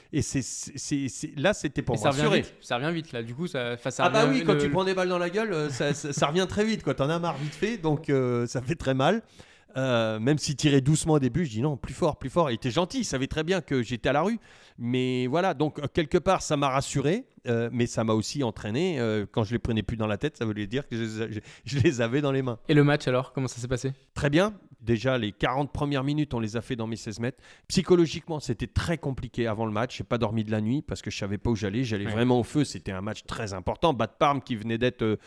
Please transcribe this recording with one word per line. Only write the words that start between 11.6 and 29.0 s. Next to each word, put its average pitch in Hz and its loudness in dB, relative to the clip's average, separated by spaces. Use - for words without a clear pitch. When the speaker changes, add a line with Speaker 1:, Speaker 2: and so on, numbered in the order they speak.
Speaker 1:
Non, 151 0
plus - -10
fort, 151 -2
plus 131 -10
fort. » 165 2
Il 117 0
était 120 -2
gentil, 170 0
il 226 -2
savait 135 -2
très 156 -2
bien 175 0
que 131 0
j'étais 120 -2
à 131 4
la 147 4
rue. 214 0
Mais 127 0
voilà, 170 2
donc, 143 -2
euh, 143 -2
quelque 170 2
part, 175 2
ça - -2
m'a 143 2
rassuré, 139 0
euh, 117 0
mais 120 2
ça 117 -2
m'a 110 2
aussi 110 0
entraîné. 131 -2
Euh, 107 0
quand 117 0
je 101 -4
les 117 0
prenais 110 0
plus 117 -6
dans 110 0
la 104 0
tête, 151 -4
ça 117 -4
voulait 104 -2
dire 120 -4
que 120 -8
je, 113 -4
je, 110 -6
je 143 -2
les 120 4
avais 120 2
dans 143 0
les 135 2
mains. 123 -4
Speaker 2:
Et 160 4
le 147 8
match 143 4
alors, 127 0
comment 135 -2
ça - -12
s'est 120 -6
passé ? 131 -4
Speaker 1:
Très - 0
bien. 185 4
Déjà, 117 2
les 107 0
quarante 135 0
premières 143 0
minutes, 147 -2
on 120 -2
les 113 -4
a 113 -4
fait 135 -6
dans 113 -4
mes 113 -6
seize 104 -8
mètres. 120 -6
Psychologiquement, 170 4
c'était 120 -4
très - -2
compliqué 123 -4